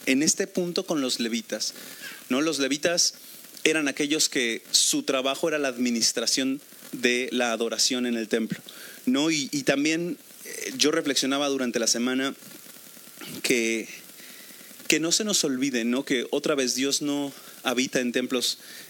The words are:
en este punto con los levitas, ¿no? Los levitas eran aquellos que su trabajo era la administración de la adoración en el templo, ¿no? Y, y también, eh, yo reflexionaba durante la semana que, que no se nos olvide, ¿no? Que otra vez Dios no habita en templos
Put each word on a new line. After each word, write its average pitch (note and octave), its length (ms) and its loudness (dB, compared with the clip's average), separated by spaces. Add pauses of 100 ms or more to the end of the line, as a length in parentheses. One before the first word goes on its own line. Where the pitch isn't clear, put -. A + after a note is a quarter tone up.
en C3 180 4
este F#3 240 2
punto F3+ 400 -2
con D#3+ 140 0
los B2+ 200 0
levitas, A2+ 540 -2 (540)
¿no? B2+ 120 2
Los D3+ 180 0
levitas C#3+ 560 2 (500)
eran D#3 240 4
aquellos D3 400 2
que A#2 420 0
su - 320 4
trabajo C3+ 460 0
era D3+ 100 0
la C#3 100 0
administración B2 920 0 (320)
de B2 400 2
la A#2+ 200 2
adoración A2+ 540 0
en A#2+ 80 2
el A2+ 140 -2
templo, A2+ 300 0 (480)
¿no? C#3 240 4
Y, D3 220 -2
y C#3+ 100 -2
también, D#3 560 2 (260)
eh, - 320 -8
yo D3+ 160 4
reflexionaba C#3+ 560 2
durante C3 300 0
la A2+ 80 2
semana B2+ 480 0 (1080)
que, A2+ 460 0 (960)
que D#3 140 6
no E3 120 2
se A3 120 2
nos G#3 180 2
olvide, C3 420 2
¿no? B2 200 2
Que A#2+ 260 0
otra D3 240 2
vez B2+ 200 2
Dios C3+ 280 0
no C#3+ 300 -2 (320)
habita C3 360 2
en A#2+ 120 0
templos B2 460 0 (320)